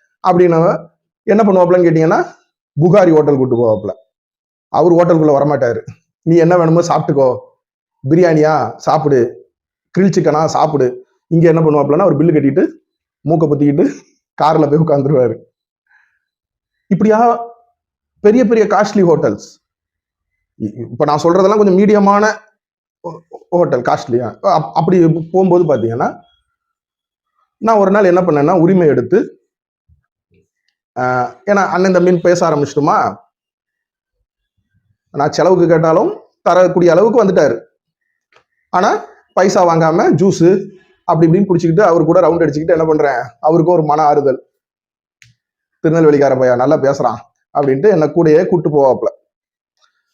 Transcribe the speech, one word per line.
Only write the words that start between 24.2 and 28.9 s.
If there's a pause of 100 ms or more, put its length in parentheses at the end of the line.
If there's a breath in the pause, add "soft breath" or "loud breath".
அப்-,
அப்படி (340)
போகும்போது
பாத்தீங்கன்னா, (1500)
நான்
ஒரு
நாள்
என்ன
பண்ணேன்னா,
உரிமை
எடுத்து, (1800)